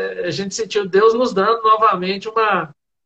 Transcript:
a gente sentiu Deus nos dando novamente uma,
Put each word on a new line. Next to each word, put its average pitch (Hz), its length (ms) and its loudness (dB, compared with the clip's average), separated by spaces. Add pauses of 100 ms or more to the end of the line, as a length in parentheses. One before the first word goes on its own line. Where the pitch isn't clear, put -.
(260)
a 180 60 -4
gente 196 220 -8
sentiu 208 340 -4
Deus 202 280 4
nos 240 180 0
dando 220 300 0
novamente 202 680 0
uma, 208 400 0 (360)